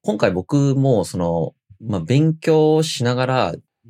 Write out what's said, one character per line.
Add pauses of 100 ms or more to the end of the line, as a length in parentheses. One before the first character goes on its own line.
今
回
僕
も
そ
の、 (260)
ま
あ、
勉
強
し
な
が
ら、 (360)